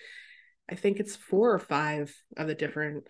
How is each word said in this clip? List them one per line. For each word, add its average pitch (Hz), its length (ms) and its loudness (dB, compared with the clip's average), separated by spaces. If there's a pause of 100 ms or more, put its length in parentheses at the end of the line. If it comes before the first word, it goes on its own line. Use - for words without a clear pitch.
(720)
I 185 60 -6
think 202 240 2
it's 208 160 -6
four 220 360 4
or 185 60 4
five 151 560 0 (220)
of 156 100 -2
the 156 80 -2
different, 151 560 -4